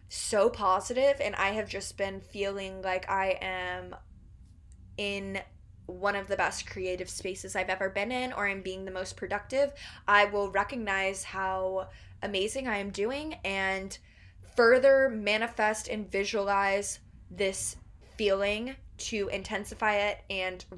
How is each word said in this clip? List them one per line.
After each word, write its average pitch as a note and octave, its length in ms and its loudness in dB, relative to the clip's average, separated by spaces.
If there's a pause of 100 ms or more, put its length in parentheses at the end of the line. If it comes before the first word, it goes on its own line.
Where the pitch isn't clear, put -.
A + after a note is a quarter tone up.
so G#3+ 400 4
positive, A#3 720 2
and G3+ 140 -2
I G3 140 2
have G#3 200 -2
just G3 280 -8
been G3 220 -2
feeling G3 640 -6
like F#3 280 -2
I F#3+ 320 2
am F3+ 540 -6 (1040)
in G3 420 -4 (460)
one F#3+ 300 -2
of G3 120 -4
the G3 80 -2
best F#3 340 0
creative F#3 400 -4
spaces F#3+ 460 -8
I've F#3 140 -2
ever F#3+ 200 0
been G3+ 220 -2
in, B3+ 220 -2
or G3+ 140 0
I'm G3 140 -4
being F#3+ 220 -8
the F#3+ 80 -8
most F#3 240 -6
productive, B3+ 580 -2 (340)
I G#3 180 8
will G3+ 260 0
recognize G3 720 -2
how F#3+ 640 -2 (340)
amazing G#3 460 -2
I G#3+ 100 0
am G3+ 120 -4
doing C4+ 460 -2 (100)
and F#3+ 520 -2 (580)
further B3+ 520 8
manifest G#3+ 800 0
and G#3 240 -6
visualize G3 880 0 (320)
this F#3+ 460 -2 (400)
feeling G#3 580 2 (220)
to G3+ 320 -2
intensify G#3 680 -2
it G#3 240 2 (100)
and F#3 360 -6 (120)